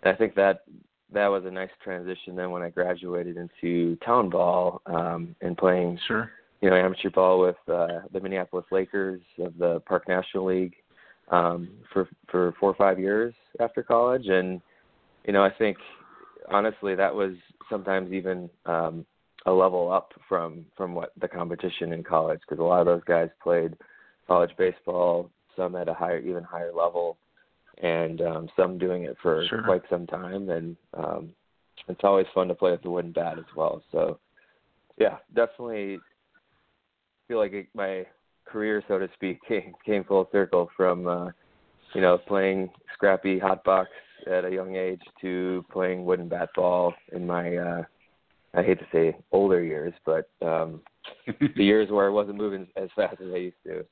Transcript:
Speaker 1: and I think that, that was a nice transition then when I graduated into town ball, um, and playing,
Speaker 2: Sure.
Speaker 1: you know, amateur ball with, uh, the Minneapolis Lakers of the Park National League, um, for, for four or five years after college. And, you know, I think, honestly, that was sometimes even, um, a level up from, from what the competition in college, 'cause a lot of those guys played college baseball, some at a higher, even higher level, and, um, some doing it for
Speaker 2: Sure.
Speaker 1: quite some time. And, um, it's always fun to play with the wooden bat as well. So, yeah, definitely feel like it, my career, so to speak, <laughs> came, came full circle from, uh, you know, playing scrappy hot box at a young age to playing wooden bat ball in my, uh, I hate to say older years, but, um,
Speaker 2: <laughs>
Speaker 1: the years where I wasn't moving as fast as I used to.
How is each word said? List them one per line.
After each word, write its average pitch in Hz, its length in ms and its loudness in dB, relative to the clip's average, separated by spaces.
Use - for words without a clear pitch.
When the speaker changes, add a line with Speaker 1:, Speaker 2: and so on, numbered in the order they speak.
Speaker 1:
and 95 120 4
I - 0 -
think 107 200 0
that, 98 300 2
that 101 160 0
was 98 160 -2
a 92 60 -8
nice 92 200 -8
transition 90 500 -10
then 90 160 -6
when 90 120 -6
I 85 80 -8
graduated 87 640 -4
into 85 580 -2
town 117 240 2
ball, 90 580 0
um, 85 540 -6
and 87 160 -6
playing, 90 420 2
Speaker 2:
Sure. 113 220 -4
Speaker 1:
you 98 100 4
know, 92 60 6
amateur 92 340 0
ball 92 300 6
with, 90 160 2
uh, 85 320 -2
the 95 80 -4
Minneapolis 92 520 -6
Lakers 95 480 -2
of 85 200 -8
the 85 280 2
Park 90 220 -2
National 92 380 -2
League, 92 280 0
um, 87 380 2
for, 92 160 0
for 90 300 2
four 98 120 4
or 92 40 0
five 95 240 4
years 107 360 0
after 117 240 -2
college. 120 420 2
And, 92 340 0
you 107 80 -2
know, 98 120 6
I 98 60 6
think, 104 260 0
honestly, 101 480 0
that 95 180 2
was 95 200 -2
sometimes 95 420 -4
even, 92 380 -6
um, 82 400 -2
a 95 60 4
level 92 400 4
up 95 200 -2
from, 82 380 -4
from 90 160 -8
what 85 280 -8
the 90 80 -4
competition 85 640 -6
in 82 100 -8
college, 80 460 0
'cause 78 100 -8
a 82 40 -2
lot 87 180 4
of 87 60 4
those 85 180 2
guys 82 240 2
played 82 360 0
college 87 320 4
baseball, 87 720 0
some 90 220 -4
at 87 120 -4
a 82 60 -4
higher, 85 240 -2
even 85 240 -6
higher 85 300 -10
level, 85 440 -2
and, 82 440 -2
um, 82 340 -4
some 92 220 2
doing 90 260 -2
it 65 140 -10
for 80 260 2
Speaker 2:
Sure. 113 180 -4
Speaker 1:
quite 92 260 2
some 87 180 -4
time. 92 420 -8
And, 82 280 -6
um, 80 380 -8
it's 92 160 -8
always 98 300 6
fun 92 140 2
to 87 60 -2
play 90 180 2
with 85 100 -4
the 90 80 -6
wooden 85 220 -4
bat 82 260 -4
as 80 60 -14
well. 80 280 -2
So, 82 260 0
yeah, 107 220 2
definitely 110 640 -2
feel 117 100 -2
like 104 140 0
it, 98 220 -10
my 95 320 -6
career, 107 420 -4
so 98 100 0
to 92 160 -4
speak, 92 280 -6
<laughs> - 40 -20
came, 95 280 -4
came 101 200 0
full 95 280 2
circle 90 440 2
from, 90 300 2
uh, 87 240 -2
you 98 60 0
know, 90 180 6
playing 95 520 0
scrappy 95 440 2
hot 95 240 0
box 95 280 2
at 92 180 0
a 90 60 -4
young 92 240 -6
age 92 280 -4
to 92 500 -4
playing 92 340 -2
wooden 90 240 0
bat 87 280 -4
ball 90 380 2
in 90 140 -6
my, 87 300 -2
uh, 87 260 -4
I 90 80 2
hate 95 160 2
to - 120 -16
say 82 240 2
older 92 300 4
years, 78 300 -4
but, 80 240 -2
um, 82 400 -2
Speaker 2:
<laughs> - 100 -18
Speaker 1:
the 143 380 0
years 104 260 6
where 101 160 4
I 98 40 4
wasn't 101 280 0
moving 98 280 -4
as 95 200 -6
fast 95 240 -2
as 92 140 -10
I - 20 -4
used 90 300 -8
to. 82 260 -10